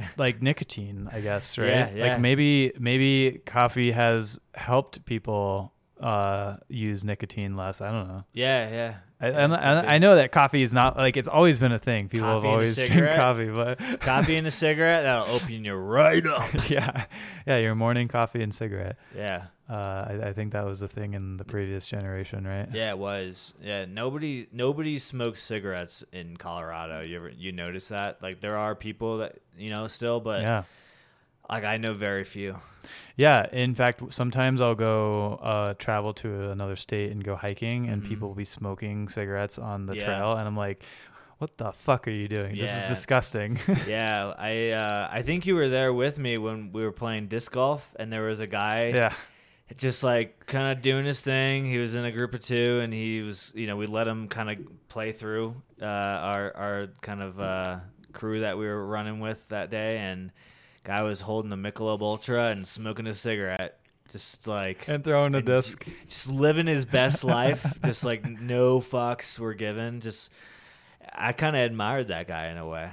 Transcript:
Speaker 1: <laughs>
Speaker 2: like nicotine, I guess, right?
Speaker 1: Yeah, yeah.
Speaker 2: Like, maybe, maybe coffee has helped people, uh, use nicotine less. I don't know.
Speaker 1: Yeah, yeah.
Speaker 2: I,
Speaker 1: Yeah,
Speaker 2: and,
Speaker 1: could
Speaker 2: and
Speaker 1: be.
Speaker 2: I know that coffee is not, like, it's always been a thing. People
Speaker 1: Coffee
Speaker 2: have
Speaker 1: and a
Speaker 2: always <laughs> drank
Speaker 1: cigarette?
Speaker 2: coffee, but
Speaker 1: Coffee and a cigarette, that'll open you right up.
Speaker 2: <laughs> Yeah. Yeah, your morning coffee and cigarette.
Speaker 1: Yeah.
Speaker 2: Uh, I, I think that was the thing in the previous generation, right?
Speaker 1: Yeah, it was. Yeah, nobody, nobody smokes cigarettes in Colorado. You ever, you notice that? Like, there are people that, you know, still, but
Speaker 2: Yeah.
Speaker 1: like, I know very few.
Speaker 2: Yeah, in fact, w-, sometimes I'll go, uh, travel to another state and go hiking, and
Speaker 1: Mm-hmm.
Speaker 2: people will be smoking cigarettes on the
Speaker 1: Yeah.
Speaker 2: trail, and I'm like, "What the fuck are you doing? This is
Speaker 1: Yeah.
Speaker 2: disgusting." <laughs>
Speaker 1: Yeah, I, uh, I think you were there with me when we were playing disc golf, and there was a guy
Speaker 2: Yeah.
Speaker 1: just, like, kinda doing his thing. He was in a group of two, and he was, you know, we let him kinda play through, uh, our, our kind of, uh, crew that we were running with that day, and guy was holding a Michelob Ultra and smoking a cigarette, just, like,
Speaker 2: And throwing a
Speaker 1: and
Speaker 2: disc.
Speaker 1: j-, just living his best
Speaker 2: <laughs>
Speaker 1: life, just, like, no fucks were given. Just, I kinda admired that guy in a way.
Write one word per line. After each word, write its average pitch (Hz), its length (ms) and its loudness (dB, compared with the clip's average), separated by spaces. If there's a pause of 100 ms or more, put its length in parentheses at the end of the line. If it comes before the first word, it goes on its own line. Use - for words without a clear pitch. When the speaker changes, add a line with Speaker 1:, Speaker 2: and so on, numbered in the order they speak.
Speaker 1:
<laughs> - 120 -10
Speaker 2:
like 123 240 0
nicotine, 104 680 -2
I 110 100 -6
guess, 101 360 -2
right? 113 120 2
Speaker 1:
Yeah, 123 240 4
yeah. 117 200 0
Speaker 2:
Like, 120 80 0
maybe, 139 580 6
maybe 131 680 4
coffee 120 460 4
has 117 480 2 (160)
helped - 500 0
people, 101 680 -2 (260)
uh, 101 580 0 (100)
use 107 380 -4
nicotine 101 500 -4
less. 95 240 -6
I 104 120 -6
don't 104 160 -4
know. 95 160 -10 (100)
Speaker 1:
Yeah, 123 360 0
yeah. 117 260 -4 (260)
Speaker 2:
I, 120 80 0
Speaker 1:
Yeah, 143 140 4
Speaker 2:
and, 151 100 6
Speaker 1:
could 170 100 2
Speaker 2:
and 143 240 6
Speaker 1:
be. 147 60 6
Speaker 2:
I 151 60 8
know 190 160 12
that 135 160 8
coffee 139 320 6
is 117 100 2
not, 127 240 6
like, 131 180 4
it's 123 120 0
always 156 320 8
been 127 120 6
a 113 80 2
thing. 104 300 0
People 113 180 0
Speaker 1:
Coffee 110 80 4
Speaker 2:
have 107 100 2
Speaker 1:
and 107 60 4
a 110 40 6
Speaker 2:
always 113 200 4
<laughs> - 20 0
drank 127 140 0
Speaker 1:
cigarette? 160 280 8
Speaker 2:
coffee, 117 300 4
but 123 520 -2
Speaker 1:
Coffee 143 360 4
and 160 100 -2
a 147 40 0
cigarette, 160 520 4
that'll 120 320 2
open 117 280 -4
you 101 120 -4
right 147 500 6
up. 131 240 0 (100)
Speaker 2:
<laughs> - 100 0
Yeah. 131 360 0 (400)
Yeah, 135 120 4
your 110 180 4
morning 117 320 2
coffee 117 360 0
and 104 100 -2
cigarette. 98 440 -6 (180)
Speaker 1:
Yeah. 95 300 -4 (240)
Speaker 2:
Uh, 117 40 -6
I, 101 460 -4 (100)
I 98 40 -6
think 107 200 -4
that 104 120 -2
was 98 140 -6
the 101 80 -6
thing 101 260 -8
in 95 240 -6
the 95 80 -12
previous 98 420 -6
generation, 98 580 -6
right? 98 280 -6
Speaker 1:
Yeah, 110 160 -2
it 98 80 -4
was. 98 640 -6
Yeah, 98 240 -6
nobody, 127 680 -6
nobody 147 480 -2
smokes 120 420 -4
cigarettes 95 680 -6
in 85 260 -14
Colorado. 82 640 -8
You 85 160 -10
ever, 85 120 -12
you 85 220 -10
notice 87 380 -8
that? 101 340 -6
Like, 92 180 -12
there 104 160 -4
are 107 180 -2
people 110 440 -6
that, 101 180 -8 (200)
you 104 120 -10
know, 107 180 -6
still, 117 320 -2
but 110 220 -2
Speaker 2:
Yeah. 107 220 2 (840)
Speaker 1:
like, 110 140 -4
I 107 140 0
know 113 160 -4
very 98 320 -4
few. 98 320 -8 (580)
Speaker 2:
Yeah, 135 360 6
in 123 220 0
fact, 123 260 2
w-, 127 120 -12
sometimes 131 500 0
I'll 117 140 4
go, 107 640 0
uh, 104 340 0
travel 107 400 -2
to 101 360 -6
another 98 240 -4
state 104 360 -4
and 104 120 -8
go 101 120 -4
hiking, 113 540 -4
and 101 120 -2
Speaker 1:
Mm-hmm. 101 80 -10
Speaker 2:
people 104 180 -6
will 98 80 -10
be 101 100 -6
smoking 104 600 -6
cigarettes 101 500 -4
on 101 280 -8
the 98 100 -6
Speaker 1:
Yeah. 104 100 -6
Speaker 2:
trail, 101 280 0
and 110 140 -2
I'm 104 100 -4
like, 101 260 -4 (540)
"What - 200 -10
the 107 140 -6
fuck - 360 0
are 113 40 -2
you 104 160 -4
doing? 101 300 -4
This 104 180 -2
is 98 60 -2
Speaker 1:
Yeah. 95 80 -4
Speaker 2:
disgusting." 117 680 0 (160)
<laughs> - 140 0
Speaker 1:
Yeah, 107 500 0
I, 113 340 -2
uh, 104 400 0
I 117 100 -2
think 170 240 -2
you 185 100 4
were 147 140 4
there 131 240 4
with 139 260 0
me 120 180 -2
when 107 360 -6
we 110 100 -2
were 107 80 0
playing 110 360 -4
disc 113 260 -4
golf, 131 440 0
and 110 140 -8
there 110 120 -4
was 110 180 -2
a 107 60 -4
guy 107 420 0
Speaker 2:
Yeah. 120 240 4 (640)
Speaker 1:
just, 131 260 0
like, - 440 0
kinda 135 280 0
doing 135 300 2
his 143 160 -2
thing. 135 440 0
He 127 120 -2
was 117 160 -2
in 120 100 -2
a 120 80 -4
group 117 220 -4
of 117 100 -10
two, 120 360 2
and 117 120 -2
he 110 300 -4
was, 104 340 -10
you 110 120 -4
know, 101 100 -4
we 104 80 -2
let 110 220 0
him 110 200 -4
kinda 107 280 -6 (340)
play 110 220 -6
through, 113 500 -6 (200)
uh, 107 40 -6
our, 101 720 -4
our 101 300 -4 (140)
kind 101 200 -10
of, 95 180 -10
uh, 92 400 -4 (320)
crew 110 300 -6
that 101 160 -2
we 107 80 -4
were 104 200 -6
running 107 340 -6
with 110 300 -8
that 98 200 -6
day, 110 300 -4
and 92 320 -8 (520)
guy 101 200 -2
was 104 180 -2
holding 107 320 -4
a 98 40 -6
Michelob 104 440 -4
Ultra 117 460 0
and 98 200 -4
smoking 110 400 -6
a 107 60 -6
cigarette, 95 640 -4 (320)
just, - 360 -10
like, 98 400 -4
Speaker 2:
And 147 160 -2
throwing 143 320 4
a - 20 2
Speaker 1:
and 120 80 0
Speaker 2:
disc. 127 400 2
Speaker 1:
j-, - 80 -14 (160)
just - 200 -6
living 151 380 4
his 143 180 2
best 131 380 4
Speaker 2:
<laughs> 127 160 4
Speaker 1:
life, 135 460 0
just, 123 180 0
like, 117 240 -2
no 123 520 4
fucks 120 600 -2
were 113 140 -4
given. 110 480 -6
Just, 110 300 -8 (800)
I 117 200 -2
kinda 151 260 0
admired 117 500 0
that 85 180 -6
guy 82 200 -6
in 82 100 -8
a 82 100 -8
way. 80 240 -8